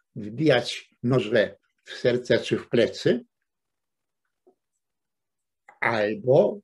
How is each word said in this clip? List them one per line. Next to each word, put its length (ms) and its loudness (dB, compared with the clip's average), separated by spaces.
wbijać 880 -2
noże 540 0
w 80 -20
serce 480 0
czy 180 -4
w 120 -8
plecy, 560 0
albo 840 2